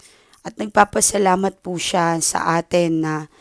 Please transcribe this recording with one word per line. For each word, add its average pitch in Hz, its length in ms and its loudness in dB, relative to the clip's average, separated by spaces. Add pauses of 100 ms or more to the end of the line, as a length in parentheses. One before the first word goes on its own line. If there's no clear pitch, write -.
(440)
At - 160 -12
nagpapasalamat 202 1040 0
po 180 160 -6
siya 165 400 0
sa 165 400 0
atin 165 440 0
na 156 100 -2 (280)